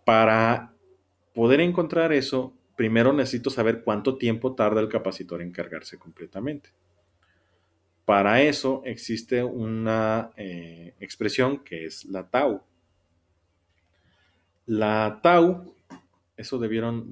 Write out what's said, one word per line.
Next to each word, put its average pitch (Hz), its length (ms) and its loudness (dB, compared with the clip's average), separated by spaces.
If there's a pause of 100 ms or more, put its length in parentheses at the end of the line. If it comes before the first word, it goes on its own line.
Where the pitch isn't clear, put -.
Para 113 680 4 (580)
poder 120 280 4
encontrar 165 520 0
eso, 131 420 -2 (200)
primero 113 380 4
necesito 127 380 -2
saber 113 340 0
cuánto 107 320 -2
tiempo 120 400 -2
tarda 107 240 2
el 107 80 0
capacitor 92 540 -6
en 87 100 -12
cargarse 85 440 -12
completamente. 98 760 -12 (1300)
Para 104 380 4
eso 135 420 0
existe 120 580 -4
una, 110 920 -2
eh, 85 640 -14
expresión 127 640 -2
que 82 220 -12
es - 180 -16
la 95 240 -10
tau. 123 320 0 (2000)
La 107 560 0
tau, 175 520 4 (640)
eso 117 220 -8
debieron, 113 540 -4